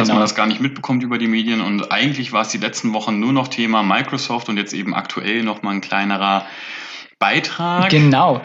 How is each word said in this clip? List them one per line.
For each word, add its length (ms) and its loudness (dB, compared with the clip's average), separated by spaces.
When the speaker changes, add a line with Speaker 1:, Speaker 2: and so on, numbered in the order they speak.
Speaker 1:
Genau. 80 2
Speaker 2:
man 60 4
das 120 2
gar 140 2
nicht 120 -2
mitbekommt 440 -2
über 160 -2
die 80 0
Medien. 340 0
Und 300 -2
eigentlich 420 0
war 80 2
es 60 0
die 100 -4
letzten 380 -2
Wochen 240 -2
nur 120 2
noch 160 2
Thema 360 0
Microsoft 680 -2
und 80 -2
jetzt 160 -4
eben 220 -4
aktuell 480 -4
noch 180 -4
mal 80 -4
ein 120 -2
kleinerer 680 0
Beitrag. 680 0
Speaker 1:
Genau. 560 6